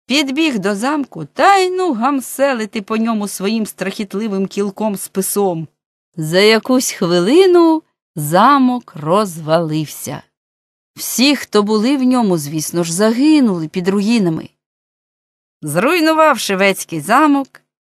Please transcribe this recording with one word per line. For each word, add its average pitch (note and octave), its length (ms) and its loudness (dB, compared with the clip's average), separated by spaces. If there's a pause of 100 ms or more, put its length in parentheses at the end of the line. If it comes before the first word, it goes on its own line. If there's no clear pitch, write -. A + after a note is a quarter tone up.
підбіг C#4 520 0
до G3 160 -2
замку B3 500 -6
та F4+ 300 2
й F#4 140 2
ну F#4 240 -2
гамселити A#3+ 880 -4
по A3 160 -6
ньому A3 300 -2
своїм G#3+ 380 -4
страхітливим G3 840 -6
кілком G3+ 480 -4
списом. F#3 720 -4 (480)
За E3 240 0
якусь A3 520 2
хвилину D#4+ 920 4 (320)
замок B3 800 2
розвалився. D#3 1300 -2 (720)
Всі, C4+ 400 0
хто G#3 280 0
були A3 340 0
в B3+ 60 0
ньому, A#3+ 340 2
звісно D#3 460 -4
ж, E3 100 -4
загинули A3+ 720 2
під F3+ 200 -4
руїнами. G3 640 0 (1120)
Зруйнувавши D4+ 920 0
Вецький F#3 460 -2
замок, C#4 600 0 (360)